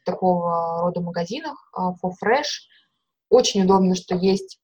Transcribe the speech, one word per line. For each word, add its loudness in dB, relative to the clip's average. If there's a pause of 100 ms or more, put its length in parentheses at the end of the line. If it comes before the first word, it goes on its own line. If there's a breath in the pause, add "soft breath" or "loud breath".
в -20
такого 0
рода -2
магазинах, -8
а, -4
For -6 (100)
Fresh. -2 (600 soft breath)
Очень 4
удобно, 4
что -6
есть -2